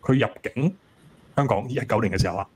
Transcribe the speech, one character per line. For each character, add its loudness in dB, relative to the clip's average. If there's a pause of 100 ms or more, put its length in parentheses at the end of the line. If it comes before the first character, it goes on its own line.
佢 0
入 2 (260)
境 0 (600)
香 2
港， 0
一 -6
九 0
年 0
嘅 0
時 2
候 -4
啊 -6